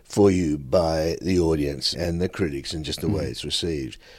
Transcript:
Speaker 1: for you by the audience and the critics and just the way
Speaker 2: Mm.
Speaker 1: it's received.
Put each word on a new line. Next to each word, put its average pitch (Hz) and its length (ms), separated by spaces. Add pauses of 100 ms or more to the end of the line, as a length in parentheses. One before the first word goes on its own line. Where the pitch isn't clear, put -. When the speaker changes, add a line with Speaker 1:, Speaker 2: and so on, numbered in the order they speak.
Speaker 1:
for 101 260
you 87 260
by 80 640
the 92 200
audience 73 520
and 85 300
the 95 80
critics 71 420
and 80 140
just - 160
the 85 80
way 95 160
Speaker 2:
Mm. - 60
Speaker 1:
it's - 120
received. 73 540 (200)